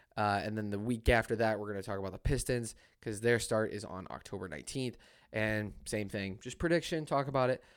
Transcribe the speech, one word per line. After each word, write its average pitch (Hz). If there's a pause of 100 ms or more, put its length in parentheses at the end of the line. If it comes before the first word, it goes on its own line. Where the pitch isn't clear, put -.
(180)
Uh, 104
and 107
then 104
the 101
week 113
after 117
that, 110
we're 104
gonna 101
talk 98
about 95
the 95
Pistons 123 (280)
'cause 104
their 117
start 110
is 104
on 92
October 92
nineteenth. 110 (360)
And 107 (140)
same 107
thing, 98
just -
prediction, 165
talk 139
about 131
it, - (140)